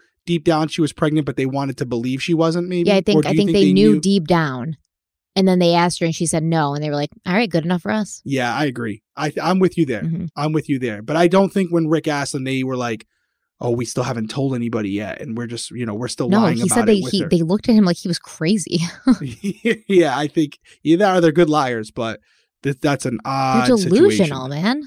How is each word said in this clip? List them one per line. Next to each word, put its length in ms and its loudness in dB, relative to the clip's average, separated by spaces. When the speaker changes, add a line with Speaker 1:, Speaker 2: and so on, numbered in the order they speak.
Speaker 1:
deep 200 -2
down 240 2
she 120 -4
was 120 0
pregnant, 340 0
but 100 -6
they 100 0
wanted 320 -4
to 60 -4
believe 380 -4
she 100 -2
wasn't, 360 0
maybe? 200 0
Speaker 2:
Yeah, 60 4
I 40 4
Speaker 1:
Or 40 0
Speaker 2:
think, 220 2
Speaker 1:
do 40 -4
Speaker 2:
I 40 0
Speaker 1:
you 40 2
Speaker 2:
think 120 4
Speaker 1:
think 80 2
Speaker 2:
they 80 6
Speaker 1:
they 80 4
Speaker 2:
knew 220 6
Speaker 1:
knew 60 0
Speaker 2:
deep 280 0
down. 480 0
And 140 2
then 100 4
they 160 4
asked 240 2
her 80 -2
and 80 -2
she 120 -4
said 180 -2
no. 300 0
And 100 -6
they 60 -4
were 40 -4
like, 140 -4
"All 60 -2
right, 180 0
good 140 0
enough 180 -2
for 80 -6
us." 320 -4
Speaker 1:
Yeah, 320 -2
I 120 0
agree. 360 -6
I 140 -4
th-, 120 -8
I'm 180 2
with 180 2
you 80 2
there. 160 -4
Speaker 2:
Mm-hmm. 240 -6
Speaker 1:
I'm 160 -2
with 160 -2
you 100 0
there. 240 -6
But 140 -4
I 100 4
don't 260 4
think 200 0
when 160 2
Rick 180 0
asked 280 -4
them, 100 -6
they 180 -2
were 140 -4
like, 300 -6
"Oh, 120 -4
we 160 -2
still 180 -4
haven't 240 -4
told 260 -4
anybody 360 -4
yet. 320 -6
And 140 -10
we're 100 -8
just, 240 -12
you 160 -8
know, 80 -6
we're 140 -6
still 200 -6
Speaker 2:
No, 140 4
Speaker 1:
lying 160 2
Speaker 2:
he 60 -2
Speaker 1:
about 100 0
Speaker 2:
said 120 2
they, 120 4
Speaker 1:
it 60 -4
with 80 -6
Speaker 2:
he, 100 0
Speaker 1:
her." 80 -6
Speaker 2:
they 100 2
looked 300 -2
at 40 6
him 120 6
like 100 2
he 120 -8
was 100 -2
crazy. 600 -2
<laughs> 140 4
Speaker 1:
<laughs> 680 -4
Yeah, 280 4
I 120 -2
think 300 -2
either 220 4
are 160 4
they're 100 4
good 180 4
liars, 400 -2
but 300 -6
th-, 200 -4
that's 240 0
an 180 -4
odd 440 0
Speaker 2:
They're 100 4
delusional, 320 4
Speaker 1:
situation. 400 0
Speaker 2:
man. 360 -2